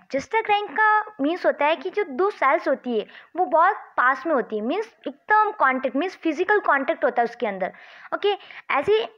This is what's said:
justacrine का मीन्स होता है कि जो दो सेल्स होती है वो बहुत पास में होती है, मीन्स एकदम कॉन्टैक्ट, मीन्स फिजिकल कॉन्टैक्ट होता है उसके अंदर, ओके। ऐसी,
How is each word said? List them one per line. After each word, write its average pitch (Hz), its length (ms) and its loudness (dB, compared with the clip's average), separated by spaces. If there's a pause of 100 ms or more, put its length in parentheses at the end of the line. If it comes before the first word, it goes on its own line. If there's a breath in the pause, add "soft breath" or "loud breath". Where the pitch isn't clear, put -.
(120)
justacrine 415 600 -2
का 427 500 2
मीन्स 330 240 0
होता 294 200 2
है 311 100 2
कि 330 140 -6
जो 403 140 -2
दो 339 260 -2
सेल्स 330 380 0
होती 247 320 0
है 196 60 -4 (300 loud breath)
वो 359 100 0
बहुत 330 300 4 (220)
पास 262 280 2
में 330 80 0
होती 220 220 -2
है, 208 60 -4
मीन्स 339 340 -4 (120)
एकदम 415 440 0
कॉन्टैक्ट, 262 440 0
मीन्स 349 220 -4
फिजिकल 349 420 0
कॉन्टैक्ट 294 460 0
होता 247 160 2
है 233 40 2
उसके 226 220 -6
अंदर, 190 260 -4 (400 loud breath)
ओके। 403 200 0 (380 loud breath)
ऐसी, 403 360 0 (100)